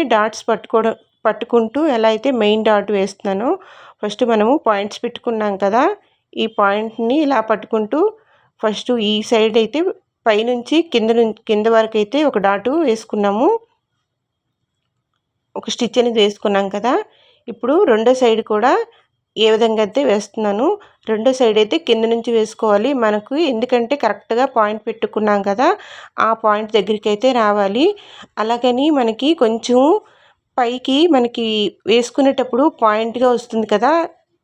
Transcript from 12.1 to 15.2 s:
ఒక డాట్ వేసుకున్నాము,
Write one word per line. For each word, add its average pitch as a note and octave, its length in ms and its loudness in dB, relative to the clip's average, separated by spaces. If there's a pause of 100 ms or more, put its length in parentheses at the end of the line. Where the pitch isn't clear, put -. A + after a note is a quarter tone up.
ఒక C4+ 160 0
డాట్ G3+ 300 -2 (120)
వేసుకున్నాము, A3 640 -2 (2000)